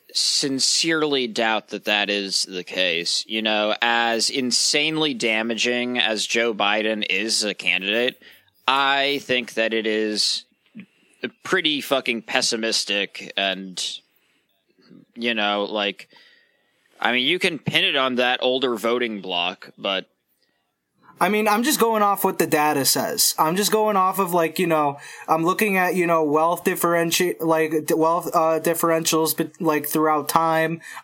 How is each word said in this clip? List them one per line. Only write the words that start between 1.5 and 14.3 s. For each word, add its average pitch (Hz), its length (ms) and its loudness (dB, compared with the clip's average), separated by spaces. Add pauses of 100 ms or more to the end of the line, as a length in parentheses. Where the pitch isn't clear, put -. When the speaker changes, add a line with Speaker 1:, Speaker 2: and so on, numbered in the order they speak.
Speaker 1:
that 104 180 -8
that 104 240 2
is 101 340 -2
the 90 200 -8
case. 85 600 -2
You 110 140 -4
know, 107 400 0
as 117 480 0
insanely 147 840 -2
damaging 117 840 -2
as 107 280 -2
Joe 117 260 0
Biden 107 560 -2
is 104 340 -2
as 107 80 -2
a 90 40 -4
candidate, 98 680 -2 (460)
I 139 560 2
think 123 320 -4
that 113 180 0
it 110 140 -2
is 107 580 -2 (1000)
pretty 156 360 0
fucking 123 400 -2
pessimistic 107 1160 -2
and, 95 440 -4 (1300)